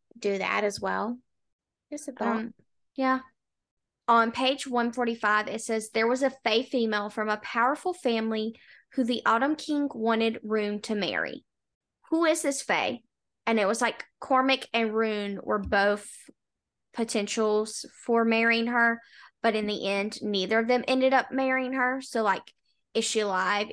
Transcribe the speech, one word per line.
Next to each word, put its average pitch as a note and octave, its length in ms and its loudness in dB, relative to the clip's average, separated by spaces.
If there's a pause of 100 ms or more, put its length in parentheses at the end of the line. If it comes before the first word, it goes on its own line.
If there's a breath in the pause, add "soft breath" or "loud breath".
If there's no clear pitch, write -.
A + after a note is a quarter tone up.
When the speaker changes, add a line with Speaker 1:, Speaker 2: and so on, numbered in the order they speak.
(180)
Speaker 1:
do G3 200 -2
that G3 260 -2
as G3+ 160 -2
well? G3 380 -4 (720)
Just D4 180 -12
a C4 40 -10
thought. A#3 240 -2
Speaker 2:
Um, A3+ 180 -8 (420)
yeah. C4 240 0 (880)
On A3+ 240 6
page C4 340 -2
one A#3+ 240 0
forty-five, A3+ 580 0
it A3+ 120 -6
says, A3 300 -4
"There A3+ 180 2
was B3+ 140 0
a C4 80 2 (120)
Fae A3+ 200 2
female G#3+ 480 0
from G#3+ 180 -4
a G#3+ 80 0
powerful B3+ 560 0
family A3 640 -2 (360 loud breath)
who C4 100 0
the A#3 220 -2
Autumn B3+ 280 2
King D4 400 -2
wanted A3+ 480 0
Rune G#3 400 -2
to A3 120 -4
marry." G2+ 500 -2 (640)
Who E4 160 2
is D#4+ 180 4
this C#4 200 -2
Fae? D#3+ 380 -2 (460)
And A3+ 140 2
it G3 60 2
was A3 160 0
like - 220 -4 (140)
Cormac C4 540 2
and A3+ 220 0
Rune G#3 480 -2
were G#3 160 -2
both G3+ 500 0 (840)
potentials A3 920 -2 (180)
for A#3 200 4
marrying A3+ 440 4
her, A#3 320 2 (420 loud breath)
but A3+ 120 2
in G#3+ 120 0
the G#3 200 -2
end, G3+ 360 -2
neither G#3 360 0
of A3+ 100 0
them B3 200 2
ended C4 240 4
up C4 180 2
marrying C4 440 -2
her. C4 260 -2
So, A#3+ 220 -4
like, G3 300 -2 (420)
is A3+ 100 0
she A3 160 0
alive? G3+ 520 0